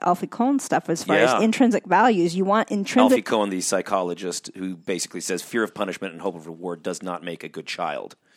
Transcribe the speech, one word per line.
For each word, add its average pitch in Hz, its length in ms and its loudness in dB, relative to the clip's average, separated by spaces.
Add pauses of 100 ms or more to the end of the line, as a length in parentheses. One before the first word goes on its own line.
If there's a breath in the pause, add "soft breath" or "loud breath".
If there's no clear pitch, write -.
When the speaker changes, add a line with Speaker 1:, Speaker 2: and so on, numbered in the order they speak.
Speaker 1:
Alfie 185 260 0
Kohn's 269 360 0
stuff - 260 -2
as 165 140 -2
far 185 120 0
as 202 160 4
Speaker 2:
Yeah. 117 100 4
Speaker 1:
intrinsic 226 440 4
values. 185 500 4
You 190 80 2
want 196 260 2
intrinsic 226 420 4
Speaker 2:
Alfie 254 100 4
Kohn, 104 280 2
the 92 120 -2
psychologist, 90 920 -2
who 92 200 -6
basically 87 460 -6
says 90 200 -4
fear 117 220 -2
of 101 100 -4
punishment 98 400 -6
and 80 80 -16
hope 87 140 -4
of 82 100 -16
reward 82 380 -10
does 90 180 -6
not 87 220 -6
make 85 200 -10
a 73 60 -12
good 82 160 -12
child. 73 500 -6 (220 soft breath)